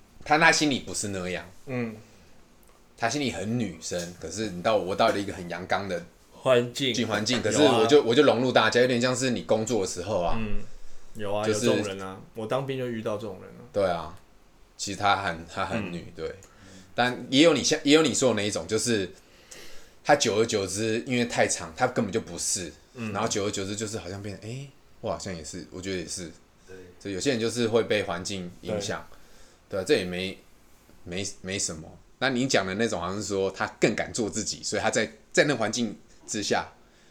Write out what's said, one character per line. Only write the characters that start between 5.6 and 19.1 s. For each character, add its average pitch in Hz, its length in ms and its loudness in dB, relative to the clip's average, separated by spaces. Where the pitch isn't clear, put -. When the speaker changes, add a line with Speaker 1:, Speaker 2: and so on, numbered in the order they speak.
Speaker 1:
刚 101 220 -2
的 85 160 -4
Speaker 2:
环 120 400 2
境。 120 340 0
Speaker 1:
环 104 180 0
境， 117 160 0
可 104 100 0
是 110 80 2
Speaker 2:
有 151 60 10
啊。 123 140 6
Speaker 1:
我 110 80 6
就， 143 160 8
我 113 100 2
就 143 100 8
融 117 180 6
入 127 100 2
大 113 180 6
家， 120 120 6
有 127 60 6
点 123 120 2
像 127 160 2
是 127 140 0
你 101 140 0
工 110 220 2
作 107 160 0
的 92 60 0
时 90 160 -6
候 95 180 0
啊。 85 160 2
Speaker 2:
嗯， 107 220 2
有 101 180 -4
啊， 104 120 0
Speaker 1:
就 110 80 2
是 107 140 0
Speaker 2:
有 107 100 4
这 104 60 0
种 101 40 -4
人 98 180 -8
啊， 95 140 -10
我 110 100 -6
当 131 220 -2
兵 135 100 -4
就 127 100 -4
遇 117 140 -4
到 110 140 -4
这 104 100 -8
种 95 160 -10
人 98 100 -16
啊。 120 100 -20
Speaker 1:
对 98 140 2
啊， 85 280 -2
其 - 160 -8
实 90 80 -8
他 101 180 4
很， 85 340 -4
他 95 140 -4
很 92 280 -4
女， 85 140 -10
Speaker 2:
嗯。 - 80 -18
Speaker 1:
对。 80 200 -8
但 123 360 -2
也 135 140 6
有 165 100 8
你 127 100 2
像， - 200 2
也 139 100 6
有 160 80 8
你 135 120 2
说 127 160 4
的 110 60 2
那 104 120 0
一 104 40 -2
种， 82 160 -4
就 110 120 0
是 107 300 0